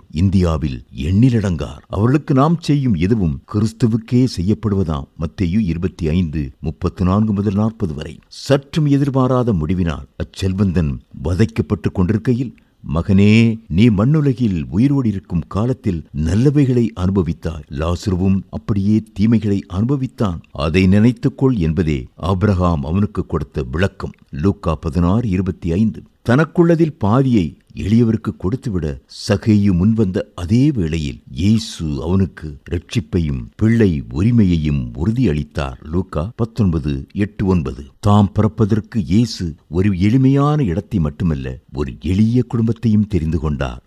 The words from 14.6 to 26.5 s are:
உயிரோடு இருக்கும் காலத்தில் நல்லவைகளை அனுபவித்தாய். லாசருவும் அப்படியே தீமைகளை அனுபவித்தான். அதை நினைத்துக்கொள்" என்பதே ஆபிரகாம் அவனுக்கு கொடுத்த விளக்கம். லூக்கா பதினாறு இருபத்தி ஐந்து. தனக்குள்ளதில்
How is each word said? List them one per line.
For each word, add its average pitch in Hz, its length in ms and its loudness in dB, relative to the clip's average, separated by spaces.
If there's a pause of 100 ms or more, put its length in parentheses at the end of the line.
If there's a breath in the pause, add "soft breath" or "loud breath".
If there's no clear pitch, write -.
உயிரோடு 127 400 0
இருக்கும் 95 400 -4
காலத்தில் 104 560 -4 (120)
நல்லவைகளை 120 800 2
அனுபவித்தாய். 85 760 -2
லாசருவும் 87 720 -2 (100)
அப்படியே 104 520 0 (100)
தீமைகளை 107 480 0 (120)
அனுபவித்தான். 117 680 -2 (120)
அதை 90 340 2
நினைத்துக்கொள்" 123 720 2
என்பதே 78 500 0 (100)
ஆபிரகாம் 90 680 0
அவனுக்கு 95 420 -2
கொடுத்த 73 440 -6
விளக்கம். 90 420 -4 (180)
லூக்கா 82 440 -2
பதினாறு 87 540 0
இருபத்தி 90 440 -2
ஐந்து. 104 300 0 (260)
தனக்குள்ளதில் 165 720 2